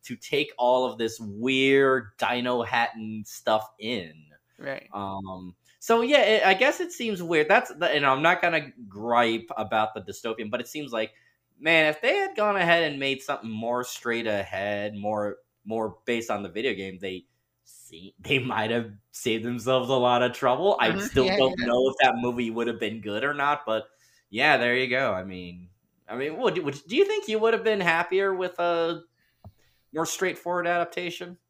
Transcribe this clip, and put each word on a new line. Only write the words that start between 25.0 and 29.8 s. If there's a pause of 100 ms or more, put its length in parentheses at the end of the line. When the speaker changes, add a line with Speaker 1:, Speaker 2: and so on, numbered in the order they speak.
Speaker 1:
I
mean, (400)
I
mean,
would,
would,
do
you
think
you
would
have
been
happier
with
a (880)